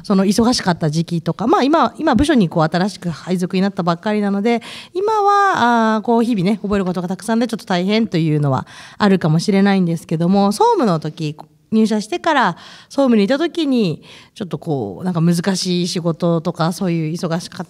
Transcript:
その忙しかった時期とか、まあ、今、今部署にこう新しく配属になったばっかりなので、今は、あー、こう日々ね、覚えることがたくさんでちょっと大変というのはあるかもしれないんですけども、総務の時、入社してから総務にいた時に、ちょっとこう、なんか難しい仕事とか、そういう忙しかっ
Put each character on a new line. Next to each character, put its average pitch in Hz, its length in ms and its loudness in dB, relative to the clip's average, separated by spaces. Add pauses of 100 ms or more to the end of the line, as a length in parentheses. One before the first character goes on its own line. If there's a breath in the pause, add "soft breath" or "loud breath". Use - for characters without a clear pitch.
そ 208 100 -2
の 190 100 4
忙 220 300 2
し - 80 -4
か 185 100 0
っ 165 60 0
た 156 140 -2
時 165 120 0
期 165 200 -6
と 170 100 -2
か、 202 140 -6
ま 370 120 4
あ、 285 40 2
今、 285 340 2
今 311 160 2
部 285 100 4
署 302 120 2
に 208 120 4
こ 165 140 0
う - 20 4
新 175 260 0
し - 100 -14
く 175 100 -6
配 175 300 -4
属 180 160 -4
に 185 80 2
な 196 60 0
っ - 20 -8
た 196 100 -6
ば 170 120 0
っ 165 60 -8
か 214 140 -4
り 214 80 0
な 202 80 -2
の 196 140 -2
で、 233 180 0 (320 loud breath)
今 403 200 -2
は、 370 840 2
あ 220 40 0
ー、 - 40 -6
こ 233 160 2
う 240 40 4
日 233 120 0
々 180 100 0
ね、 202 160 0
覚 202 140 -2
え - 40 2
る 190 60 0
こ 180 80 -2
と 180 80 -4
が 175 60 -4
た 180 100 -4
く - 80 -14
さ 226 100 -2
ん 226 40 2
で 247 80 0
ち 226 80 -6
ょ - 0 -
っ - 20 -2
と - 80 -10
大 180 200 -2
変 214 220 0
と 180 120 -2
い 156 160 2
う 151 40 2
の 143 120 0
は 117 160 -2 (320 loud breath)
あ 202 100 4
る 190 80 4
か 175 100 0
も 156 120 4
し 165 120 -2
れ 196 120 4
な 202 100 4
い 190 80 2
ん 180 40 2
で 165 120 -2
す - 80 -12
け 165 120 -4
ど 170 120 0
も、 202 220 2
総 302 220 2
務 339 120 2
の 170 140 2
時、 151 360 -8 (380)
入 220 140 4
社 214 140 -2
し 196 60 -10
て 349 120 -6
か 339 140 0
ら 233 240 0 (320 loud breath)
総 - 140 0
務 240 120 4
に 208 80 4
い 196 40 0
た 262 100 0
時 330 280 -2
に、 226 380 0 (320 loud breath)
ち - 60 -10
ょ 214 40 -8
っ 170 40 -12
と 156 80 -8
こ 113 460 -4
う、 - 20 -4
な 185 60 -2
ん - 20 -2
か 165 80 0
難 175 340 2
し 180 280 -2
い 170 40 -4
仕 175 120 -6
事 170 420 -2
と 170 100 -6
か、 165 220 -2
そ 196 140 -4
う 175 40 0
い 160 200 -2
う - 20 -6
忙 170 260 -4
し - 100 -14
か - 140 -12
っ 165 60 -20